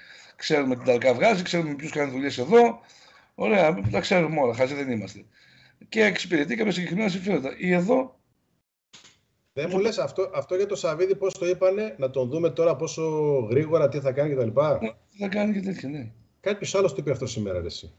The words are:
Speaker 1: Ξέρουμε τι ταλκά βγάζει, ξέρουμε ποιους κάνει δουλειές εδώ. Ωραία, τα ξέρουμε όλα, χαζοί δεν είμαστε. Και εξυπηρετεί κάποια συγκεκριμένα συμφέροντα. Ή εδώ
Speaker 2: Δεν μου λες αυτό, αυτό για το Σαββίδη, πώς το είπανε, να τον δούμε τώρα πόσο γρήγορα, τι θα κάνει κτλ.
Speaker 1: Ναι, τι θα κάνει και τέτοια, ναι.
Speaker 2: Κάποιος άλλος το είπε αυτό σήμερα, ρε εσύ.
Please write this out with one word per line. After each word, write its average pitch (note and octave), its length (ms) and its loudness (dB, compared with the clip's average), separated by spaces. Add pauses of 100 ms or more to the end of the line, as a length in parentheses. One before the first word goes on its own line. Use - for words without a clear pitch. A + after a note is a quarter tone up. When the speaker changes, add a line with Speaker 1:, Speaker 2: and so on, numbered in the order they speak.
(380)
Speaker 1:
Ξέρουμε C#3 380 0
τι A#2+ 100 -10
ταλκά B2 280 4
βγάζει, F#3 300 2
ξέρουμε E3 320 -2
ποιους D3+ 160 -10
κάνει C#3+ 200 -2
δουλειές C3 260 -4
εδώ. A3+ 420 6 (560)
Ωραία, F#3+ 460 2 (100)
τα - 80 0
ξέρουμε D#3+ 420 2
όλα, A#2 120 2
χαζοί C3 200 0
δεν C#3+ 160 -4
είμαστε. G2+ 360 -6 (640)
Και A3 140 2
εξυπηρετεί F3+ 520 0
κάποια G#3+ 160 0
συγκεκριμένα F3+ 380 -2
συμφέροντα. F3 480 -4
Ή F3+ 140 0
εδώ A3+ 480 0 (1300)
Speaker 2:
Δεν D3+ 180 -4
μου F#3+ 80 2
λες G#3+ 180 0
αυτό, F3+ 360 -2
αυτό D3 220 -4
για G3 100 2
το G3 100 -4
Σαββίδη, F3+ 400 0
πώς F#3+ 220 -4
το F3 100 -4
είπανε, F#3+ 500 0
να C3+ 120 -2
τον B2+ 200 -2
δούμε D#3+ 200 0
τώρα E3 260 2
πόσο D#3+ 280 -6 (460)
γρήγορα, D#3 400 4
τι D3 100 -4
θα C3+ 120 -2
κάνει C#3+ 240 0
κτλ. A#2 260 0 (200)
Speaker 1:
Ναι, A2+ 100 -4 (200)
τι G3+ 60 -20
θα G3+ 100 -6
κάνει G#3 260 0
και G3 80 -2
τέτοια, F#3 280 -6
ναι. C#3 220 -10 (280)
Speaker 2:
Κάποιος G3 360 -4
άλλος F#3+ 160 4
το - 80 -12
είπε D3 120 -2
αυτό B2 140 -4
σήμερα, G2 340 -4
ρε E2+ 60 -6
εσύ. E2 340 -12